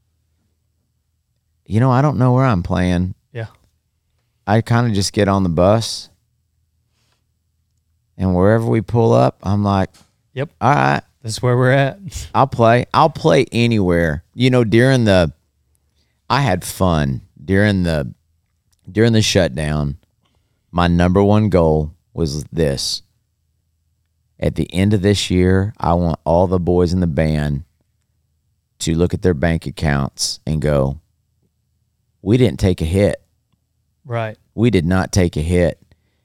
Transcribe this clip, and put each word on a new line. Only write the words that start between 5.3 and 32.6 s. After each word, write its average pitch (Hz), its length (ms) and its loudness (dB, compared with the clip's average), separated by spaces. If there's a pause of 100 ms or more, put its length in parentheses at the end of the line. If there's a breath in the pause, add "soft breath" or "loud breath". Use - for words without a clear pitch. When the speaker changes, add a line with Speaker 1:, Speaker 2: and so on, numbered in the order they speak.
Speaker 1:
the 92 80 0
bus, 98 580 0 (2000)
and 92 180 -2
wherever 104 320 2
we 117 140 0
pull 113 320 0
up, 127 300 2
I'm 104 220 -2
like, 98 260 0 (440)
Speaker 2:
Yep. 131 160 -8 (100)
Speaker 1:
"All 131 140 2
right." 139 280 0 (200)
Speaker 2:
That's 110 180 -10
where 123 160 0
we're 127 140 2
at. 139 280 0 (180)
<laughs> - 180 -12
Speaker 1:
I'll 131 140 2
play. 117 440 2
I'll 151 180 2
play 156 420 0
anywhere. 90 720 0 (100)
You 127 160 0
know, 123 140 2
during 120 400 2
the, 92 280 2 (960)
I 123 120 0
had 95 240 -2
fun 76 560 -2 (220)
during 98 420 0
the, 76 280 -4 (800)
during 110 220 2
the 110 100 4
shutdown. 76 760 -2 (760)
My 87 160 2
number 87 340 2
one 104 260 2
goal 78 440 0 (200)
was 76 320 -6
this. - 580 -4 (1400)
At 80 160 -2
the - 180 -4
end 98 200 2
of 95 80 0
this 101 280 0
year, 92 480 2
I - 160 -2
want 85 300 -2
all 87 240 2
the 92 100 0
boys 87 340 0
in 92 80 0
the 87 60 0
band 76 560 -2 (1160)
to 82 160 -2
look 87 180 0
at - 80 -6
their 92 120 0
bank 82 320 -2
accounts - 800 -6
and 78 160 -4
go, 71 380 -2 (1200)
"We 101 160 0
didn't 110 220 0
take 98 220 0